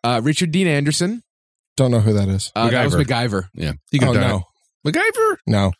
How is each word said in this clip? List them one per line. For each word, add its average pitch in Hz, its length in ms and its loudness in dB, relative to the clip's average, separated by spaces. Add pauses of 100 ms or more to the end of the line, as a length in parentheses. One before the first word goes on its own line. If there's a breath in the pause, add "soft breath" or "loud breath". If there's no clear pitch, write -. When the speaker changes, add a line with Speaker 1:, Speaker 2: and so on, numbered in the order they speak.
Speaker 1:
Uh, 120 180 0
Richard 156 280 0
Dean 185 160 0
Anderson. 165 560 -2 (540)
Speaker 2:
Don't 131 140 2
know 120 100 2
who 107 120 2
that 101 160 2
is. 95 260 -4
Speaker 1:
Uh, 113 160 0
that 123 140 2
was - 100 0
Speaker 3:
MacGyver. 147 120 2
Speaker 1:
MacGyver. 117 380 -2 (100)
Speaker 3:
Yeah. 78 180 -6 (180)
He 147 80 0
could 123 100 4
Speaker 2:
Oh, 123 60 0
Speaker 3:
die. 104 140 2
Speaker 2:
no. 98 140 -2 (440)
Speaker 3:
MacGyver? 440 500 0 (100)
Speaker 2:
No. 101 340 2